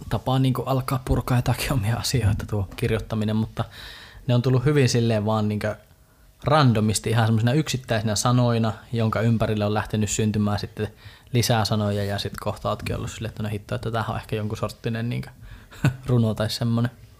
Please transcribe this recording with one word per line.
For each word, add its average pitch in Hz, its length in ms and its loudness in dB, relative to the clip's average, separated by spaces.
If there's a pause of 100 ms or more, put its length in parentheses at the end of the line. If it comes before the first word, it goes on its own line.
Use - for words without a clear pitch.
tapa 127 300 0
niinku 127 240 2
alkaa 127 420 -2
purkaa 127 340 0
jotakin - 340 0
omia 110 240 0
asioita 104 500 0
tuo 101 300 -2
kirjoittaminen, 107 600 -2
mutta 110 280 -2 (640)
ne 123 80 2
on 120 80 4
tullut 127 220 2
hyvin 143 240 4
silleen 117 380 2
vaan 107 220 2
niinku 107 180 -2 (800)
randomisti 113 680 4
ihan 113 160 4
semmosina 113 260 4
yksittäisinä 117 640 0
sanoina, 120 560 2 (200)
jonka 110 280 0
ympärille 110 440 2
on 104 100 0
lähtenyt 107 360 0
syntymään 104 480 0
sitten 107 300 -6 (440)
lisää 117 320 2
sanoja 104 400 0
ja 101 140 -4
sit - 220 -6
kohta - 280 -6
ootkin 104 280 -4
ollut 110 140 -6
silleen, 110 200 -8
että - 120 -10
no 107 60 -4
hitto, 107 260 -6
että 117 160 -6
tämähän 113 200 -4
on 107 100 -4
ehkä - 160 -6
jonkun 107 220 -4
sorttinen 113 500 -6
niinku 127 200 -6 (400)
<laughs> - 380 -2
runo 113 280 2
tai 107 160 -2
semmonen. 117 400 0 (300)